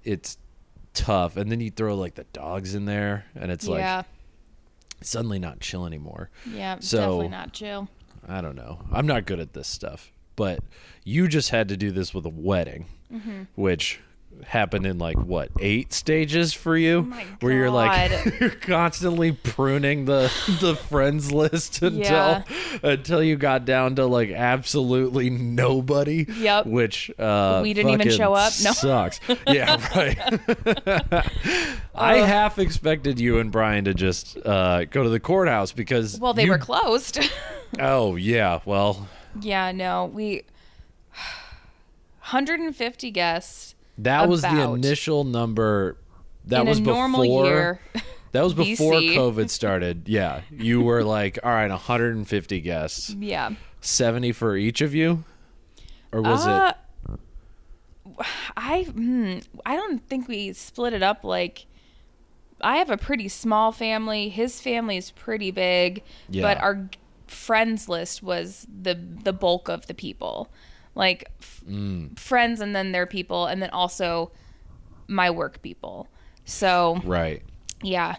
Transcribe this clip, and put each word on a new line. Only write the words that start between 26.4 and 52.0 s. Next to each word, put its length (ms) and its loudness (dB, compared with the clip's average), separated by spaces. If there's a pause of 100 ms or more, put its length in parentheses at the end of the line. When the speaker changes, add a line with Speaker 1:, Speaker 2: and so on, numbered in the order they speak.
Speaker 1:
Which, 540 0
uh, 420 4
Speaker 2:
We 140 0
didn't 160 2
even 160 4
Speaker 1:
fucking 100 4
Speaker 2:
show 160 4
up. 200 4 (100)
No. 80 4
Speaker 1:
sucks. 540 2
Speaker 2:
<laughs> 220 -2
Speaker 1:
Yeah, 300 4 (180)
right. 220 4
<laughs> 1800 0
I 260 6
Speaker 2:
Ugh. 60 6
Speaker 1:
half 300 4
expected 600 2
you 180 4
and 140 2
Brian 340 2
to 80 2
just, 500 0
uh, 420 4
go 180 0
to 60 4
the 100 2
courthouse 540 2
because 460 -2
Speaker 2:
Well, 140 0
they 120 4
Speaker 1:
you 60 6
Speaker 2:
were 60 6
closed. 680 0
<laughs> 40 0 (500)
Speaker 1:
Oh, 380 2
yeah. 480 2
Well. 420 2 (340)
Speaker 2:
Yeah, 300 -2
no. 340 -2
We, 380 -6 (680)
<sighs> 1080 -18
hundred 400 -2
and 160 -4
fifty 340 -6
guests. 640 -4 (240)
Speaker 1:
That 320 4
was 140 4
the 60 0
Speaker 2:
About. 260 2
Speaker 1:
initial 480 0
number. 760 0 (480)
That 160 2
Speaker 2:
In 60 4
Speaker 1:
was 100 4
Speaker 2:
a 60 0
normal 380 2
Speaker 1:
before, 240 4
Speaker 2:
year, 340 2 (260)
<laughs> 260 -18
Speaker 1:
that 120 2
was 100 2
before 460 2
Speaker 2:
B 100 2
C. 80 2
Speaker 1:
covid 320 2
started. 580 -2
Yeah. 340 0 (100)
You 300 2
were 220 4
like, 400 0
"All 80 0
right, 200 2
a 60 -2
hundred 380 0